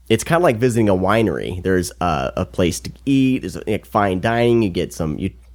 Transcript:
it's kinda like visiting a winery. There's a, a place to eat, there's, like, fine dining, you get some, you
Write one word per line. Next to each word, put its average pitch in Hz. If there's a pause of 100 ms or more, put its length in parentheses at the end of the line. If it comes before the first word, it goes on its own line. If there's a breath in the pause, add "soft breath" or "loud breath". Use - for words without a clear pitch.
(100)
it's 113
kinda 165
like 143
visiting 113
a 95
winery. 90
There's 92 (120)
a, 76
a 90
place -
to - (160)
eat, 135
there's, - (100)
like, 107
fine 98
dining, 117
you 104
get 87
some, 78
you 95 (240)